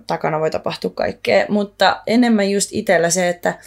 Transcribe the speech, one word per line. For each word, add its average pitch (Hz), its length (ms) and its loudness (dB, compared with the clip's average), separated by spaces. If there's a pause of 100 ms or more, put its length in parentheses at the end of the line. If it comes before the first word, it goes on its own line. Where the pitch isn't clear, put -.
takana 160 340 -4
voi 156 100 0
tapahtua - 440 -6
kaikkea, - 540 0
mutta 202 580 0
enemmän 220 440 2
just 196 220 -2
itellä 170 380 2
se, 175 180 0
että, 175 380 -4